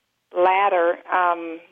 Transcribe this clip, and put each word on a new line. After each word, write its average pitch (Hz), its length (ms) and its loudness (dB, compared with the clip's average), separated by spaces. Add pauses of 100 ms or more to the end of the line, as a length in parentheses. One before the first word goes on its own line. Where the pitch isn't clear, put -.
(340)
ladder, 180 640 2 (140)
um, 170 480 -2 (120)